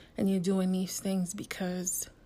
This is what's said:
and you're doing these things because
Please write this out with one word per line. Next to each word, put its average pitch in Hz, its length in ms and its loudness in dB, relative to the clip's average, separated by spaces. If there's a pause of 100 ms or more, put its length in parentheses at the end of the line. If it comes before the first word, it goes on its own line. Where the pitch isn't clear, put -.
(160)
and 208 120 2
you're 190 120 4
doing 185 320 2
these 185 260 -2
things 190 360 -2
because 180 760 -4 (160)